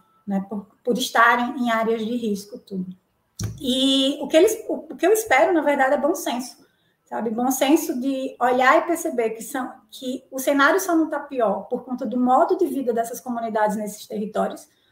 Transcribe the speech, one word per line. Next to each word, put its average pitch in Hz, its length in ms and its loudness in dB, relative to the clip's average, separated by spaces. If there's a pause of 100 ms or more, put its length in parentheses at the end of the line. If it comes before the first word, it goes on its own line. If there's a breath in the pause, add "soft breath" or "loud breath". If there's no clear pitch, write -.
(260)
né, 196 240 -2
por, 208 160 -8 (180)
por 233 140 0
estarem 240 640 2
em 240 100 -2
áreas 226 340 0
de 233 140 -4
risco, 220 400 -6
tudo. 185 300 -10 (720)
E 269 580 2
o 294 80 -6
que - 80 0
eles, 381 320 6
o, 330 60 -4
o - 220 -10
que - 100 -2
eu 370 60 6
espero, 359 420 4
na 320 80 2
verdade, 269 320 2
é 285 40 2
bom 285 180 0
senso, 247 420 -6 (480 soft breath)
sabe? 233 240 -6
Bom 240 220 -2
senso 277 480 2
de 262 420 -4
olhar 254 380 4
e 330 80 -4
perceber 277 440 -2
que 220 120 -12
são, 254 280 -8 (200)
que 262 400 -8
o 262 80 -8
cenário 285 400 4
só 339 160 0
não 320 120 4
tá 294 120 -4
pior 220 480 -2
por 240 160 -4
conta 254 200 -6
do 247 160 -2
modo 285 380 4
de 359 80 2
vida 262 260 -4
dessas 233 280 -2
comunidades 220 580 -2
nesses 208 300 -8
territórios, 208 600 -6 (240)